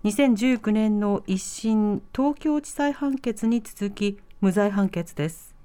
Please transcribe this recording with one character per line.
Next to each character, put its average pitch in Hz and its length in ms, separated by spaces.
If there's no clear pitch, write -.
二 214 100
千 254 240
十 247 240
九 214 140
年 214 260
の 202 280
一 190 140
審 214 600
東 285 220
京 302 240
地 294 100
裁 285 220
判 277 260
決 226 300
に 233 140
続 202 300
き 202 280
無 196 100
罪 202 180
判 196 200
決 170 260
で 151 140
す。 - 360